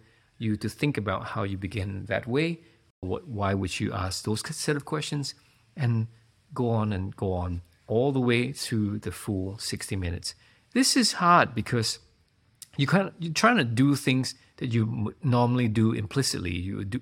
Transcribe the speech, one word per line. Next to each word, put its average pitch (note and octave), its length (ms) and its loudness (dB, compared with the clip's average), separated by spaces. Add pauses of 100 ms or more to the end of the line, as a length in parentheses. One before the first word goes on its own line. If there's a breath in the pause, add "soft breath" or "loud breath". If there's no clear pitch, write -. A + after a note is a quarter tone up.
(380 soft breath)
you G#2+ 200 -2
to G#2+ 120 -4
think - 280 -2
about G2+ 300 -4
how - 160 -6
you G2 140 -4
begin G2 480 -6
that G2+ 220 -4
way? D#3+ 340 -2 (400 soft breath)
What, F#2 260 -6
why G2+ 260 0
would F#2+ 260 -2
you G#2 120 -2
ask F#2+ 320 -4
those G#2+ 180 -2 (140)
set - 200 -2
of C#3+ 100 -8
questions? D3 480 -6 (420 soft breath)
And A#2 320 0 (460 soft breath)
go B2+ 160 0
on G#2+ 240 2
and F#2+ 220 -4
go F#2+ 180 -2
on F2+ 280 -4 (260)
all B2 240 2
the C3+ 80 0
way B2 320 2
through G#2+ 480 -2
the G#2 120 -8
full G2 460 -4
sixty - 380 -6
minutes. F2+ 400 -4 (380 soft breath)
This B3+ 220 4
is B3 180 4
hard E3+ 400 6
because A#2 460 -2 (760)
you C#3 100 2
can't, F#3+ 320 2
you're E3 140 -4
trying A#3 240 4
to E3 60 4
do B2+ 320 4
things C3 400 0 (220 soft breath)
that C#3+ 100 -4
you A2+ 160 4
m-, A2 400 -2
normally A#2+ 440 4
do A2 240 4
implicitly. G2+ 600 -2
You F#2+ 340 -4
do, G#2 160 -6